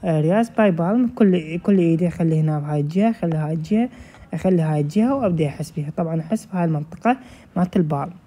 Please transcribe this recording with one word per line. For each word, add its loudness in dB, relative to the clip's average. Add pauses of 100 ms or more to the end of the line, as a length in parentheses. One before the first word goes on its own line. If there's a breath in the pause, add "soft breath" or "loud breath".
areas 2
by 2
palm. 0
كل، 2
كل 2
إيدي 2
أخلي 0
هنا 0
بهاي -2
الجهة، 0
أخلي -2
هاي -2
الجهة، -2 (460 loud breath)
أخلي 2
هاي 0
الجهة 0
وأبدي 0
أحس -8
بيها. -8
طبعًا -2
أحس -6
بهاي -2
المنطقة -2 (400 loud breath)
مالت 0
البالم. -2 (140)